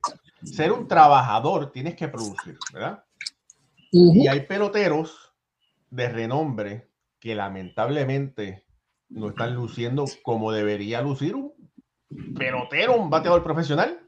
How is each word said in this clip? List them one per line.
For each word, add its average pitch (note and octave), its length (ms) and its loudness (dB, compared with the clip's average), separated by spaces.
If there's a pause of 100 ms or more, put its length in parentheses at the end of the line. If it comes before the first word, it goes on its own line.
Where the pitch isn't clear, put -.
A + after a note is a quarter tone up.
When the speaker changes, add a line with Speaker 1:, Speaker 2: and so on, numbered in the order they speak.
(440)
Speaker 1:
ser D#3 280 -2
un A#3 160 -4
trabajador, C#3+ 840 4
tienes - 240 -10
que D#3+ 120 -6
producir, A2 480 -10 (160)
¿verdad? E3 320 -10 (880)
Speaker 2:
Ujú. F3 240 10
Speaker 1:
Y C4 120 8
hay C#3+ 140 0
peloteros G3 920 -2 (560)
de B2 180 -4
renombre A#2 840 -4 (280)
que A2+ 140 -8
lamentablemente G#2+ 1300 -4 (420)
no G#2+ 200 -8
están A#2+ 260 -6
luciendo B2 500 -4 (160)
como A2 300 -2
debería G#2 500 -4
lucir C#3+ 340 -4
un C#4 160 -10 (840)
pelotero, C3+ 580 -2
un G3 140 0
bateador E3+ 340 2
profesional. E3 640 -2